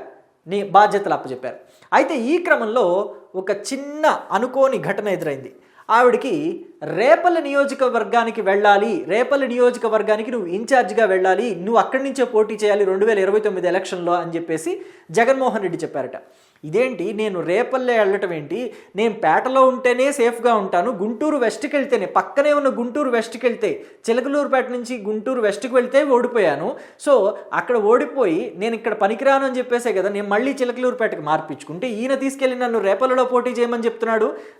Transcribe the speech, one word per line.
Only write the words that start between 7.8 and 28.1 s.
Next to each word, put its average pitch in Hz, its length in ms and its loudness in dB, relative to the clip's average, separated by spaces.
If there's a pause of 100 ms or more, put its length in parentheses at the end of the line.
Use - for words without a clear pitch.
వెళ్ళాలి, 202 640 4
రేపల్లె 247 400 0
నియోజకవర్గానికి 220 840 0
నువ్వు 214 160 -4
ఇన్ఛార్జిగా 226 580 2
వెళ్ళాలి, 190 500 2
నువ్వు 190 200 -2
అక్కడి 262 280 2
నుంచే 269 200 -2
పోటీ 220 400 0
చేయాలి 208 220 2
రెండు 190 200 2
వేల 220 140 2
ఇరవై 202 200 2
తొమ్మిది 185 280 -2
ఎలక్షన్లో 175 460 -2
అని 170 180 -2
చెప్పేసి 165 500 -6 (300)
జగన్మోహన్ 233 500 2
రెడ్డి 175 160 -4
చెప్పారట. 143 340 -6 (520)
ఇదేంటి, 202 500 -2
నేను 208 260 -4
రేపల్లె 240 580 0
వెళ్ళటం 196 360 0
ఏంటి, 165 400 -8 (220)
నేను 214 180 0
పేటలో 254 540 4
ఉంటేనే 247 440 2
సేఫ్గా 233 440 2
ఉంటాను, 190 360 0
గుంటూరు 233 460 -2
వెస్ట్కి 240 380 -2
వెళ్తేనే, 240 300 0
పక్కనే - 480 0
ఉన్న 285 160 2
గుంటూరు 247 400 -2
వెస్ట్కి 233 380 -2
వెళ్తే, 208 380 -2 (240)
చిలకలూరుపేట 254 600 0
నుంచి 240 340 -8
గుంటూరు 220 380 -4
వెస్ట్కి 214 340 -2
వెళ్తే 262 280 2
ఓడిపోయాను, 233 720 0 (340)
so 214 220 4 (220)
అక్కడ 175 240 0
ఓడిపోయి 226 800 0